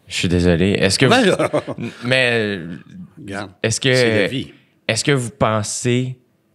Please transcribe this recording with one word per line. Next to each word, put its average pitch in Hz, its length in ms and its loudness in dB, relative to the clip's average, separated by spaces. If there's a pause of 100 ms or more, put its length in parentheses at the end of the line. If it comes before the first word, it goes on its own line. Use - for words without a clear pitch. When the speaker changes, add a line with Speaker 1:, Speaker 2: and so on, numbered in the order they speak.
Speaker 1:
Je - 80 -10
suis - 120 -2
désolé. 87 440 2
Est-ce - 260 0
que 135 80 4
Speaker 2:
Ben 240 160 4
Speaker 1:
vous 214 60 4
Speaker 2:
là 156 240 0 (520)
Speaker 1:
Mais, 120 560 0 (600)
Speaker 2:
Regarde, 98 320 -10 (100)
Speaker 1:
est-ce 110 180 -2
que 131 140 2
Speaker 2:
c'est 117 300 2
la 90 40 0
vie. 131 240 -6 (360)
Speaker 1:
est-ce 113 160 -2
que 151 80 2
vous 123 180 0
pensez 123 880 -2 (380)